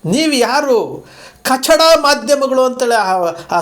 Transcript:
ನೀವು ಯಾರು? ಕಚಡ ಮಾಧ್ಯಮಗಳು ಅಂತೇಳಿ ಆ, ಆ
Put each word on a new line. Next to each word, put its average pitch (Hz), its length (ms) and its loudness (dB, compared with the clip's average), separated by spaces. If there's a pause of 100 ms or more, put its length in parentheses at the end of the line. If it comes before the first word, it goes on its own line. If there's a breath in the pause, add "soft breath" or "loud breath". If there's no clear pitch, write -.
ನೀವು 294 280 -2
ಯಾರು? 254 460 0 (720 loud breath)
ಕಚಡ 262 320 2 (260)
ಮಾಧ್ಯಮಗಳು 269 600 0
ಅಂತೇಳಿ 247 280 -2 (140)
ಆ, - 20 0 (440 loud breath)
ಆ - 60 0